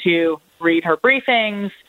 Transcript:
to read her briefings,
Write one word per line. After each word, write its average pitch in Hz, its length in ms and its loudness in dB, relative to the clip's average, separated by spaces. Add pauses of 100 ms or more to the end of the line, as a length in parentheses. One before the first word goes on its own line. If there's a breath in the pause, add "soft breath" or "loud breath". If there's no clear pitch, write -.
to 165 360 0 (200)
read 165 240 2
her 160 120 0
briefings, 220 760 0 (160)